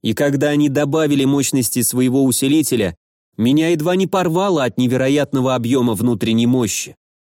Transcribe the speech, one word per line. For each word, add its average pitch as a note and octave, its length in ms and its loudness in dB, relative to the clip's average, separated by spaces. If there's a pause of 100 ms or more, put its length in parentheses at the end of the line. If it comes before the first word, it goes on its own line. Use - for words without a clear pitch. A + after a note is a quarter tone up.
И A2 120 -4
когда C#3+ 360 0
они D3 200 2
добавили D3 560 0
мощности C3+ 580 0
своего B2+ 400 0
усилителя, C3 720 0 (440)
меня D3 300 2
едва E3+ 260 0
не F#3+ 100 2
порвало F3 600 0
от A#2 120 -4
невероятного C3 800 0
объема A#2+ 380 0
внутренней A2+ 520 0
мощи. B2 520 -2 (360)